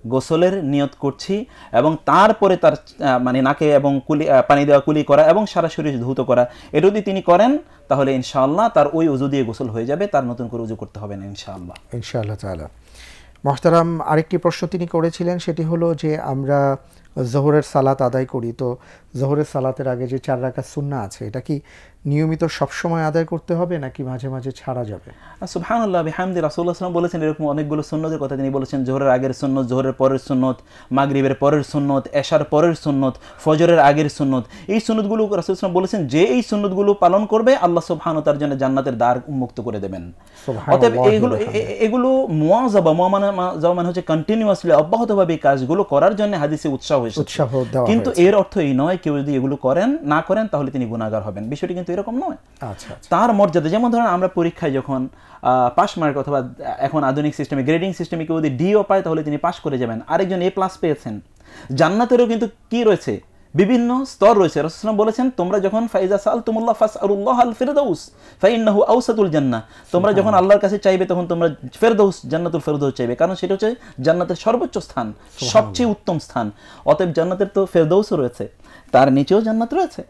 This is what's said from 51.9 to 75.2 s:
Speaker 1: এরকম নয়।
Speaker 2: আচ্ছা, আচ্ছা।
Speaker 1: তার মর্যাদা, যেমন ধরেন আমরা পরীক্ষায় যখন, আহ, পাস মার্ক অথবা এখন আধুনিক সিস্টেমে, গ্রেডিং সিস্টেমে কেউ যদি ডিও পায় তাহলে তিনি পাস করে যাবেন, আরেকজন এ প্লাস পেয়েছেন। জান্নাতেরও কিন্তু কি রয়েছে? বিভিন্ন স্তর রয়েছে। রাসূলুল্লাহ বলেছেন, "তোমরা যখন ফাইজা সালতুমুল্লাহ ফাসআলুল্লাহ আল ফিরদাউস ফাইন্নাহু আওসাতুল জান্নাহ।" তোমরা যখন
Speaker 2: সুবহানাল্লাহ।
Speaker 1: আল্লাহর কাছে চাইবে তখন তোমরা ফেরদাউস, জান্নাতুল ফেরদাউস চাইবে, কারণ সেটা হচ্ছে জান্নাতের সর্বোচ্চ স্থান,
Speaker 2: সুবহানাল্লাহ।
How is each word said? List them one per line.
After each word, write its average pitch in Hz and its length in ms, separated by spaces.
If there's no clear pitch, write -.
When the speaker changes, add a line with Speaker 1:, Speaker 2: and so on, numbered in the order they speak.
Speaker 1:
এরকম 202 260
নয়। 330 140
Speaker 2:
আচ্ছা, - 380
আচ্ছা। - 280
Speaker 1:
তার 220 220
মর্যাদা, 175 360
যেমন 226 220
ধরেন 233 160
আমরা 185 220
পরীক্ষায় 170 440
যখন, 131 360
আহ, 123 340
পাস 190 220
মার্ক 147 180
অথবা 135 320
এখন 139 260
আধুনিক 147 300
সিস্টেমে, 139 280
গ্রেডিং 165 300
সিস্টেমে 165 340
কেউ 160 120
যদি 156 120
ডিও 185 320
পায় 196 200
তাহলে 160 200
তিনি 147 140
পাস 170 240
করে 143 180
যাবেন, 113 280
আরেকজন 180 360
এ 190 80
প্লাস 190 280
পেয়েছেন। 135 420
জান্নাতেরও 233 520
কিন্তু 226 220
কি 233 140
রয়েছে? 160 360
বিভিন্ন 240 500
স্তর 208 340
রয়েছে। 160 240
রাসূলুল্লাহ 214 440
বলেছেন, 247 240
"তোমরা 185 300
যখন 214 260
ফাইজা 196 320
সালতুমুল্লাহ 226 560
ফাসআলুল্লাহ 208 640
আল 240 120
ফিরদাউস 254 580
ফাইন্নাহু 214 420
আওসাতুল 220 480
জান্নাহ।" 135 300
তোমরা 202 200
যখন 185 40
Speaker 2:
সুবহানাল্লাহ। 202 240
Speaker 1:
আল্লাহর 196 200
কাছে 202 180
চাইবে 190 260
তখন 180 220
তোমরা 170 220
ফেরদাউস, 208 480
জান্নাতুল 160 320
ফেরদাউস 143 340
চাইবে, 123 200
কারণ 175 200
সেটা 190 200
হচ্ছে 214 200
জান্নাতের 170 360
সর্বোচ্চ 240 420
স্থান, 113 340
Speaker 2:
সুবহানাল্লাহ। - 520